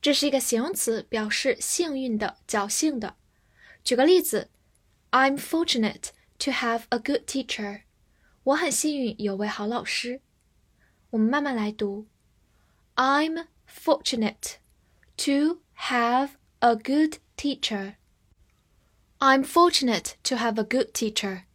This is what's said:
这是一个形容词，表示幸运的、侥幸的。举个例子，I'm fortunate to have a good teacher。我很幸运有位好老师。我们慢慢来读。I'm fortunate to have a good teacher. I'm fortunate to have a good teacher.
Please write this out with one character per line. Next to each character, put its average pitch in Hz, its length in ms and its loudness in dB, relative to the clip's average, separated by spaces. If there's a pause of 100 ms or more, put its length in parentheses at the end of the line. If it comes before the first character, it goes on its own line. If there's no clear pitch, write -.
这 294 120 2
是 285 120 0
一 285 40 2
个 269 100 2
形 233 200 -2
容 294 120 -4
词， 226 320 -4
表 214 240 -4
示 240 320 0
幸 320 380 -4
运 262 180 -4
的、 214 220 -4 (100)
侥 202 200 -2
幸 285 300 -2
的。 208 180 -8 (680)
举 - 100 0
个 240 100 4
例 359 160 8
子 - 300 -4 (600)
，I'm 269 280 4
fortunate 269 720 -2 (300)
to - 120 -4
have 233 380 -2
a 240 100 0
good 277 280 -2
teacher。 208 560 -6 (640)
我 269 100 4
很 294 180 0
幸 302 260 0
运 233 220 -2
有 202 160 -2
位 208 100 -2
好 208 200 -6
老 220 180 -4
师。 240 380 -6 (880)
我 226 80 -4
们 220 100 4
慢 277 140 2
慢 285 120 -2
来 214 160 -2
读。 214 360 -6 (880)
I'm 302 520 0 (220)
fortunate - 880 -2 (640)
to 294 420 2 (180)
have 247 520 0 (300)
a 233 140 4
good 294 440 0 (180)
teacher. 202 600 -6 (1200)
I'm 269 260 6
fortunate 277 680 2 (120)
to 262 120 -2
have 226 220 -2
a 220 60 2
good 247 280 0
teacher. 208 520 -4 (100)